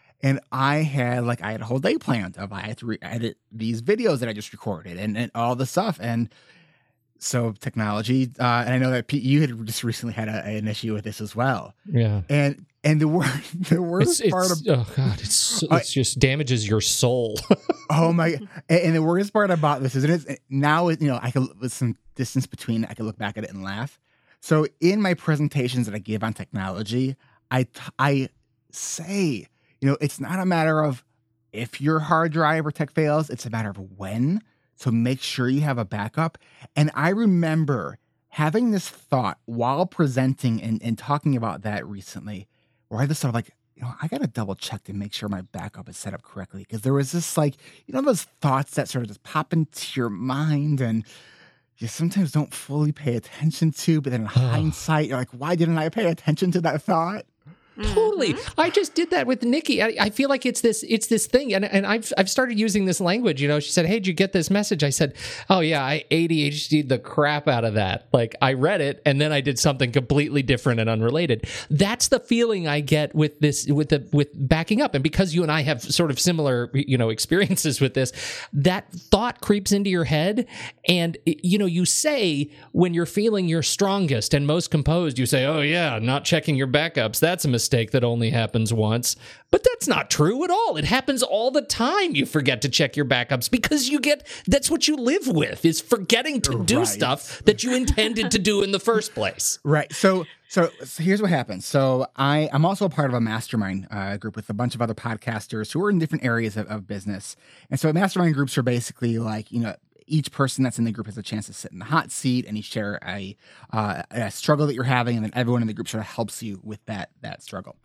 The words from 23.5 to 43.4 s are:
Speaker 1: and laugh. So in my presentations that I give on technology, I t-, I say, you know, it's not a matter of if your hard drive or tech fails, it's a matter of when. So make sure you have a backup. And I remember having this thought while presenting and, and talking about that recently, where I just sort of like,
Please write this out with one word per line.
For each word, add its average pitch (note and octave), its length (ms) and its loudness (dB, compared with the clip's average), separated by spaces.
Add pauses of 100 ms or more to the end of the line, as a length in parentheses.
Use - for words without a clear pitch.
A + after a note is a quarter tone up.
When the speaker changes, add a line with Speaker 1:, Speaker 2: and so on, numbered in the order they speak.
Speaker 1:
and G2 120 -12
laugh. G2 380 -8 (400)
So D#3 260 2 (140)
in G3 220 2
my F#3 100 2
presentations C#3+ 720 0
that G#2 80 -8
I G#2+ 40 -8
give G#2+ 260 -4
on A2 80 -2
technology, G#2 840 -4 (340)
I C3 140 0
t-, - 60 -6 (280)
I C3+ 300 2 (420)
say, E3 760 -4 (360)
you C3+ 80 2
know, C#3 100 0
it's D3 180 -4
not D3 200 -6
a F#3 80 -2
matter D#3+ 360 2
of C#3 220 -2 (480)
if A#2 300 -8
your D#3 160 2
hard D#3+ 340 2
drive D#3 340 2
or D3+ 60 -2
tech D3+ 200 -6
fails, D3+ 360 2
it's B2 160 -10
a A#2+ 60 -8
matter A2 180 -4
of G2 100 -10 (200)
when. A#2 420 0 (360)
So - 140 -2
make A#2 300 2
sure B2+ 300 -2
you C#3 100 2
have D3 160 0
a A#2 80 -2
backup. A2+ 540 -4 (360)
And D3 200 4
I D3+ 160 0
remember D#3+ 880 2 (320)
having G#3 400 2
this G3 180 -2
thought - 560 -2
while B2 400 0
presenting C3 800 0
and, A2 200 -4
and A2+ 140 -2
talking C#3+ 400 0
about G#2+ 260 -4
that G#2 240 -4
recently, G2+ 640 -14 (400)
where A#2 140 -2
I C#3+ 40 2
just D3+ 140 -2
sort C#3+ 80 0
of A2+ 60 -2
like, A#2 160 -4 (240)